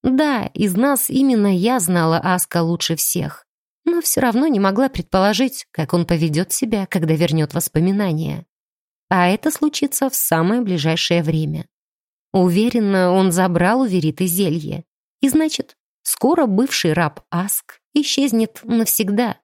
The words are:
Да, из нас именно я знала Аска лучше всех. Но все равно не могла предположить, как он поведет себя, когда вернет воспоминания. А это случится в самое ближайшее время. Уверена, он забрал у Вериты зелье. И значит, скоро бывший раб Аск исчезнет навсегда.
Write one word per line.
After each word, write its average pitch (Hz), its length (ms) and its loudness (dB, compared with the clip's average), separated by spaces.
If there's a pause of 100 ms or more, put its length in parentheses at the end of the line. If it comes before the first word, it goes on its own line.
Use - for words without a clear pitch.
Да, 262 500 0
из 190 220 0
нас 269 340 0
именно 247 460 2
я 226 240 0
знала 165 380 2
Аска 180 440 -2
лучше 165 360 -2
всех. - 480 -6 (400)
Но 339 160 0
все - 180 -2
равно 254 280 2
не 240 120 2
могла 202 300 2
предположить, 202 840 0
как 156 220 -4
он 175 120 2
поведет 165 460 0
себя, 208 340 -2
когда 160 300 0
вернет 156 380 0
воспоминания. 170 920 -2 (640)
А 180 200 2
это 220 220 0
случится 285 580 -2
в - 60 -6
самое 175 440 0
ближайшее 170 640 0
время. 156 420 -2 (680)
Уверена, 190 800 2
он 190 200 4
забрал 185 500 2
у 269 40 2
Вериты 180 400 0
зелье. 165 580 -4 (380)
И 277 80 2
значит, - 480 -2 (240)
скоро - 440 0
бывший 196 460 0
раб 156 300 -2 (100)
Аск - 480 -6 (140)
исчезнет 269 720 0
навсегда. 226 800 0